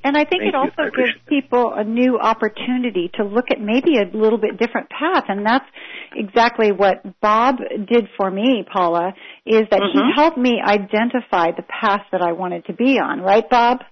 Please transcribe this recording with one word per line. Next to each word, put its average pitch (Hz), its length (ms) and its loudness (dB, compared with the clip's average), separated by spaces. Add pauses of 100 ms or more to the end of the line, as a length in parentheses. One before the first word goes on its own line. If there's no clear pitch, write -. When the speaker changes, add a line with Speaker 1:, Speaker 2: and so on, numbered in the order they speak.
Speaker 1:
And 277 120 0
I 302 80 2
think 359 180 -2
Speaker 2:
Thank - 0 -
Speaker 1:
it 381 120 0
Speaker 2:
you. 277 40 0
Speaker 1:
also 262 200 0
Speaker 2:
I 302 100 -2
appreciate 247 260 -2
Speaker 1:
gives - 100 -20
Speaker 2:
that. - 40 -20
Speaker 1:
people 247 460 0
a 214 100 -4
new 240 340 0
opportunity 226 960 -2
to 214 100 -2
look 208 260 -2
at 254 100 -2
maybe 247 380 2
a 202 60 2 (120)
little 220 220 2
bit 202 200 -4
different 226 320 -4
path. 311 380 -2
And 202 180 -4
that's 240 180 2 (500)
exactly 226 580 2
what 190 300 2 (180)
Bob 233 380 2 (300)
did 233 280 2
for 190 140 -2
me, 214 400 0
Paula, 175 420 0 (340)
is 220 240 4
that 196 100 4
Speaker 3:
Mm-hmm. 190 180 0
Speaker 1:
he 233 160 2
helped 311 240 2
me 247 260 0
identify 208 880 0
the - 100 -10
path 202 400 -2 (100)
that 185 100 -2
I 170 100 0
wanted 175 340 -8
to 185 60 -10
be 247 260 2
on. 165 220 -2
Right, 202 280 2
Bob? 240 320 4 (120)